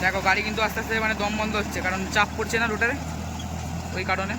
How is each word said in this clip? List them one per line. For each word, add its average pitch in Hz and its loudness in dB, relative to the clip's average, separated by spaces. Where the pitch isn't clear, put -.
দেখো 190 2
গাড়ি 196 6
কিন্তু 214 -2
আস্তে 208 0
আস্তে 214 -2
মানে 220 2
দম 208 0
বন্ধ 214 0
হচ্ছে, 190 -4
কারণ 185 0
চাপ 202 6
পড়ছে 220 0
না 233 2
রোটারে, 233 2
ওই 185 -2
কারণে। 190 0